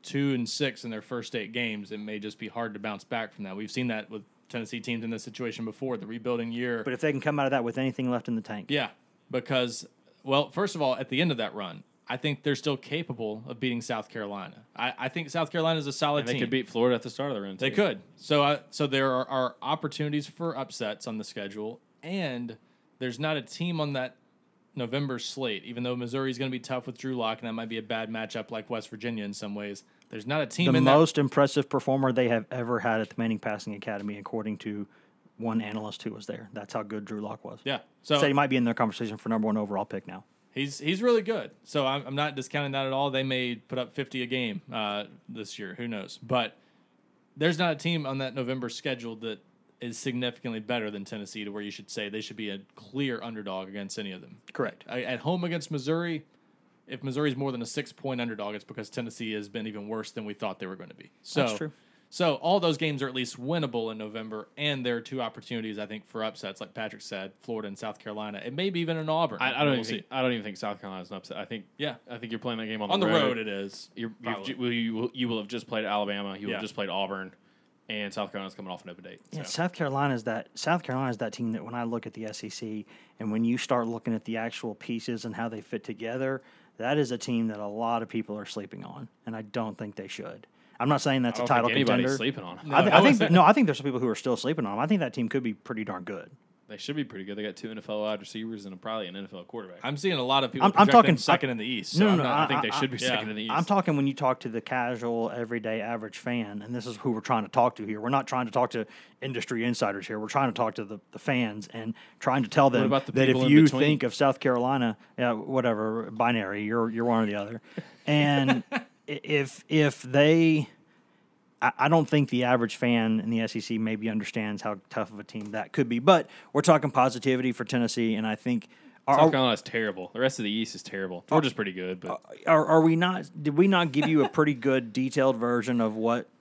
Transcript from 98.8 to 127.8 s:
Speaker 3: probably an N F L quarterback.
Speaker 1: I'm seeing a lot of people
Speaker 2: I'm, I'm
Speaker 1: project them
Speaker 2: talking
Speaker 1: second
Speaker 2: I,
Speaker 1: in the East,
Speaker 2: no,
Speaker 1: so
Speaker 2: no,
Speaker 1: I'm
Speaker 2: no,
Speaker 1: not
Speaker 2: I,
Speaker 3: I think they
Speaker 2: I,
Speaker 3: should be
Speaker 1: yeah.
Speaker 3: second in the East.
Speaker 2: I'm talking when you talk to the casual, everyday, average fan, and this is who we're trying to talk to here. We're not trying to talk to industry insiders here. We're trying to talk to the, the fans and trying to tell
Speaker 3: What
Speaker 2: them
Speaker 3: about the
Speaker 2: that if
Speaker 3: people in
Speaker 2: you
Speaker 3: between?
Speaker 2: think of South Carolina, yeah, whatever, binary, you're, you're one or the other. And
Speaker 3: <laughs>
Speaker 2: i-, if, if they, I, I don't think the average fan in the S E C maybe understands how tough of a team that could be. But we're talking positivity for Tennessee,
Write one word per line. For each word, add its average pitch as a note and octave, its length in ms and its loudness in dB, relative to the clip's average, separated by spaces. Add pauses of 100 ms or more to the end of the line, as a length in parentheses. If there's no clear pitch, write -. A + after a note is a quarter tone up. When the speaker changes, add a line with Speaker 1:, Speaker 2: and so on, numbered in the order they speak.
Speaker 3:
probably A2 260 -6
an F2+ 80 -12
N G2 100 -8
F F#2 80 -16
L F2+ 120 -12
quarterback. F#2+ 400 -12
Speaker 1:
I'm C#3 120 -4
seeing E3 220 0
a B2+ 60 0
lot C3+ 180 4
of B2 80 0
people C#3 160 2
Speaker 2:
I'm, G3+ 40 8
I'm G3 180 8
Speaker 1:
project - 40 6
them A#3 100 12
Speaker 2:
talking E3 140 6
Speaker 1:
second D3+ 340 2
Speaker 2:
I, - 20 -2
Speaker 1:
in A#2 60 -4
the G#2+ 60 -4
East, A#2 320 -4
Speaker 2:
no, - 20 4
Speaker 1:
so G3 80 8
Speaker 2:
no, G#3 40 6
Speaker 1:
I'm F#3+ 80 6
Speaker 2:
no, D3 60 2
Speaker 1:
not B2+ 160 2
Speaker 2:
I, D#3 40 6
Speaker 3:
I - 40 0
think B2+ 140 2
they - 140 0
Speaker 2:
I, D3 40 0
Speaker 3:
should C3+ 100 0
be B2 80 -6
Speaker 1:
yeah. B2 100 0
Speaker 3:
second A2 220 0
in G#2+ 60 -4
the G#2+ 80 -4
East. A#2 80 -4
Speaker 2:
I'm E3 120 2
talking F#3 320 2
when C#3 120 2
you C#3 60 0
talk C3 260 0
to - 80 -6
the A2+ 120 -4
casual, A#2+ 720 -2
everyday, A2+ 500 -4
average A2 380 -6
fan, G#2+ 440 -4
and A#2 120 -8
this A#2 120 -6
is A#2 100 -8
who B2 160 -2
we're A2 80 -2
trying A2 240 0
to F#2+ 40 -10
talk B2 280 4
to A2 100 -8
here. G#2 140 -6
We're A2+ 80 -2
not C3+ 180 2
trying B2+ 200 -2
to G#2+ 60 -10
talk B2 180 2
to A2 140 -2 (380)
industry A#2+ 420 -4
insiders G2+ 440 0
here. A2 100 -4
We're G#2+ 80 -6
trying C3+ 220 4
to A2+ 60 0
talk A2 200 0
to A2+ 100 -6
the, G2+ 140 -10 (140)
the - 80 -14
fans A2+ 520 0
and A2+ 220 -6 (240)
trying C3 240 2
to G#2+ 60 0
tell C#3 180 8
Speaker 3:
What B2+ 60 8
Speaker 2:
them A#2+ 140 6
Speaker 3:
about C3+ 200 4
the - 60 -10
Speaker 2:
that C3 100 6
if C3+ 60 8
Speaker 3:
people B2+ 180 6
in C#3+ 60 8
Speaker 2:
you D3+ 100 12
Speaker 3:
between? C3 200 8
Speaker 2:
think D3 200 4
of A#2+ 100 0
South C#3 280 4
Carolina, B2 560 2 (200)
yeah, B2 180 2
whatever, A2 760 0
binary, A2 540 2
you're, A2+ 260 2
you're A2+ 140 0
one A#2 180 4
or A2 40 4
the G2+ 100 0
other. G#2 240 -6 (480)
And D3 600 4
Speaker 3:
<laughs> - 40 -8
Speaker 2:
i-, C#4 100 -2 (240)
if, C#3+ 640 -2
if D3+ 340 4
they, D#3 640 6 (920)
I, B2+ 160 4
I C#3 100 4
don't D#3 180 6
think D3 220 4
the B2 160 2
average B2 320 2
fan A2+ 440 4
in G#2+ 100 -2
the A2+ 100 2
S A2 160 -2
E A2+ 40 -2
C A2 180 -4
maybe A2 320 -2
understands G#2 500 -2
how G#2 180 -4 (120)
tough G#2 200 -4
of G#2 80 -14
a G2+ 60 -12
team G#2 280 -10
that G#2+ 200 -6
could C3 160 2
be. A#2+ 120 0
But E3 280 8 (240)
we're C#3+ 80 2
talking D3+ 300 6
positivity B2+ 640 4
for A#2 120 -4
Tennessee, A#2 500 2